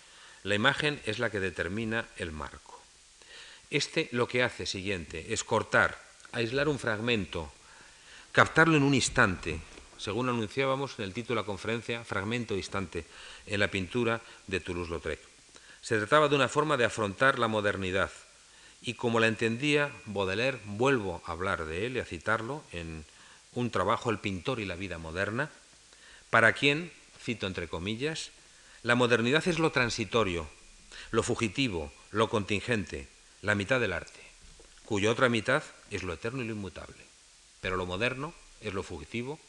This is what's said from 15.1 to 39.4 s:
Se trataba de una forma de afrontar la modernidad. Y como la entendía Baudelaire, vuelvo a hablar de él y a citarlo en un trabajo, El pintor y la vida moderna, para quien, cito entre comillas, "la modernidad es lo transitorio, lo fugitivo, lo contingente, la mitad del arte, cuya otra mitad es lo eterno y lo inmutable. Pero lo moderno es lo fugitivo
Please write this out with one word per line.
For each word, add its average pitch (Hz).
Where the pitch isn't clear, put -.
Se 113
trataba 143
de 143
una 135
forma 147
de 117
afrontar 110
la 117
modernidad. 95
Y 123
como 117
la 113
entendía 131
Baudelaire, 104
vuelvo 104
a 87
hablar 85
de 85
él 127
y -
a 92
citarlo 110
en 80
un 120
trabajo, 107
El 104
pintor 107
y 101
la 92
vida 87
moderna, 101
para 110
quien, 151
cito 107
entre 90
comillas, 110
"la 120
modernidad 123
es 160
lo 160
transitorio, 104
lo 113
fugitivo, 107
lo 107
contingente, 101
la 101
mitad 101
del 98
arte, -
cuya 104
otra 123
mitad 120
es 92
lo 90
eterno 117
y 110
lo 113
inmutable. -
Pero 92
lo 92
moderno 127
es 107
lo 95
fugitivo 117